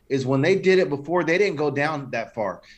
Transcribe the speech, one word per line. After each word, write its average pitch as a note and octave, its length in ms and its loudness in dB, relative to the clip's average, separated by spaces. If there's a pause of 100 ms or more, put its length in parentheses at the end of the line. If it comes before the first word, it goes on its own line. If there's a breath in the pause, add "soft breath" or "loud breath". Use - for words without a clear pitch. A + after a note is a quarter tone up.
is C3+ 180 -2
when C3+ 160 2
they F#3 140 4
did F#3 240 4
it D#3+ 100 2
before, D#3+ 320 -2
they E3 160 2
didn't F#3+ 180 0
go D3 140 0
down C#3+ 400 -4
that A2+ 240 -6
far. G2 260 -6 (180 soft breath)